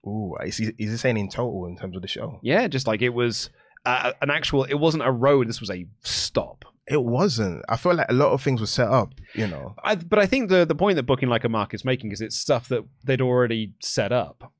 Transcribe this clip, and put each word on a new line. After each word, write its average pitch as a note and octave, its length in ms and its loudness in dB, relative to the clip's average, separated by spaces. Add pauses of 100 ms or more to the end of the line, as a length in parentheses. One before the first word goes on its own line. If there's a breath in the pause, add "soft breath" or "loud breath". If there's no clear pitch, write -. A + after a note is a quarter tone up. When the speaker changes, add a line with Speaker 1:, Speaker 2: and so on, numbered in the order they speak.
Speaker 1:
Ooh, G2+ 380 -6
is F2+ 140 -6
he, A2 80 -2 (120)
is G#2+ 140 -4
he A#2 60 -4
saying A#2+ 180 0
in G2+ 140 -2
total G#2+ 360 -6
in F2 120 -10
terms F#2 180 -10
of F#2 60 -8
the F#2+ 80 -10
show? - 340 -8
Speaker 2:
Yeah, D#3+ 240 0
just C3+ 200 -4
like A2 140 -2
it B2 120 0
was, A#2+ 360 -2 (360 soft breath)
uh, B2 260 0 (100)
an C#3+ 80 0
actual, C#3+ 360 0
it C3 80 -4
wasn't D3+ 320 2
a C3 60 4
road, B2+ 360 4
this A2+ 140 -6
was G#2 100 -10
a F2+ 160 -8 (140)
stop. - 640 -4 (200)
Speaker 1:
It D3+ 160 2
wasn't. A#2 680 0
I A#2+ 80 0
feel F3+ 180 2
like D#3 140 0
a B2 40 4
lot B2 200 6
of C3 100 0
things C3 160 2
were G#2+ 80 -2
set A#2+ 220 0
up, A#2+ 240 2 (200 loud breath)
you A2 140 -2
know. D#2 340 -8
Speaker 2:
I, G#3 140 0
but E3+ 240 2
I G3+ 60 6
think A3+ 240 0
the, F3+ 160 8
the D#3 100 0
point F#3 220 2
that C3 60 0
Booking B2+ 260 2
Like A#2 160 2
a - 20 2
Mark A2 260 -2
is G#2+ 120 -10
making B2+ 260 -2
is G#2 80 -8
it's A2 160 -8
stuff B2 320 -2
that A#2 160 -2 (220)
they'd C3 160 0
already A#2+ 500 2 (100)
set G#2 300 -2
up. A2 480 -4